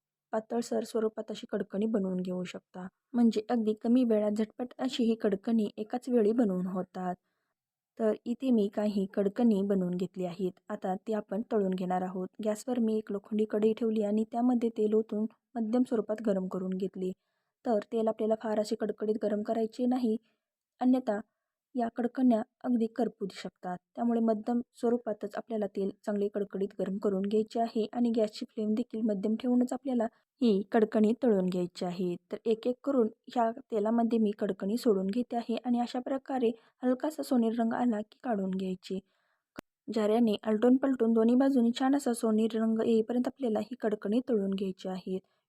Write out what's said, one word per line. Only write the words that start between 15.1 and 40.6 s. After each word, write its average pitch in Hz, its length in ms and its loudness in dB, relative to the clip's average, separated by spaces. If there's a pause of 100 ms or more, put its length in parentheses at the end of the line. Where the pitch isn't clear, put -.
मध्यम 233 280 0
स्वरूपात 214 420 -2
गरम 190 220 0
करून 185 260 -6
घेतले. 185 380 -4 (540)
तर 226 140 2 (120)
तेल 220 160 0
आपल्याला 220 340 0
फार 214 180 -2
असे 214 160 -2
कडकडीत 214 480 -2
गरम 208 200 0
करायचे 226 440 -2
नाही, 247 300 2 (640)
अन्यथा 254 380 2 (560)
या 233 200 0
कडकण्या 240 460 4 (220)
अगदी 233 320 2
करपू 220 380 -2
शकतात. 180 440 -10 (180)
त्यामुळे 233 260 0
मध्यम 226 380 0 (160)
स्वरूपातच 226 600 -2
आपल्याला 220 400 -4
तेल 196 140 -2 (160)
चांगले 202 220 0
कडकडीत 202 420 -4 (100)
गरम 190 180 -4
करून 196 260 0
घ्यायचे 214 380 0
आहे 226 320 -2
आणि 240 240 2
गॅसची 214 300 -2
फ्लेम 214 280 -4
देखील 226 280 -4
मध्यम 214 320 0
ठेवूनच 247 380 0
आपल्याला 247 340 -2 (340)
ही 208 200 4 (100)
कडकणी 214 420 4 (100)
तळून 196 240 4
घ्यायची 180 380 -4
आहे. 175 300 -4 (160)
तर 202 140 -8
एक 226 220 0
एक 247 160 0
करून 254 240 2 (200)
ह्या 240 220 0 (140)
तेलामध्ये 226 560 0
मी 208 200 2
कडकणी 202 380 -2
सोडून 190 300 2
घेते 240 300 -4
आहे 233 280 -4
आणि 240 140 0
अशा 240 220 -4
प्रकारे 262 500 -2 (320)
हलकासा 269 400 -2
सोनेरी 233 340 2
रंग 226 180 0
आला 226 260 0
की - 220 -16
काढून 196 280 -2
घ्यायची. 190 480 -4 (880)
झाऱ्याने 214 560 2
आलटून 220 340 4